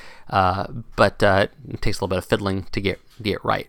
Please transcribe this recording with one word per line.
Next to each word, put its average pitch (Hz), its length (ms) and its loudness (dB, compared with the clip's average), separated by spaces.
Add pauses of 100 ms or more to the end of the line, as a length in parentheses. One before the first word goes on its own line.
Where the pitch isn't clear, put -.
(320)
uh, 92 340 2 (320)
but, 104 260 4
uh, 101 240 6 (220)
it - 120 -10
takes 104 180 2
a - 40 -6
little 92 60 -2
bit 92 80 0
of 90 80 -4
fiddling 98 380 -2 (100)
to 104 80 -2
get, 95 180 -2 (220)
get 104 240 -2
right. - 240 -2